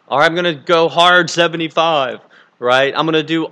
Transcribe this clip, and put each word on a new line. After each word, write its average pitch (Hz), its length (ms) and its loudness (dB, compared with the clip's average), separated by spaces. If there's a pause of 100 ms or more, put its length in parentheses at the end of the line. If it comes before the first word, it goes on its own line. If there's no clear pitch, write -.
or, 131 140 0
"I'm 165 120 2
gonna 175 200 -2
go 165 340 0
hard 170 420 2
seventy-five," 160 920 -2 (380)
right? 131 380 0
"I'm 151 100 -2
gonna 160 160 0
do 160 280 -4